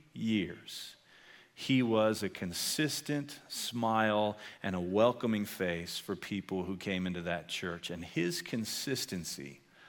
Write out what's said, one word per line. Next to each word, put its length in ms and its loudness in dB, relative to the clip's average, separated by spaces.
years, 800 -2
he 260 4
was 400 4
a 80 0
consistent 1160 -2
smile 920 2
and 140 0
a 40 0
welcoming 680 4
face 520 -2
for 180 -4
people 460 -4
who 160 -4
came 300 -2
into 160 -4
that 240 -4
church. 420 -6
And 160 -8
his 380 -2
consistency 1160 -6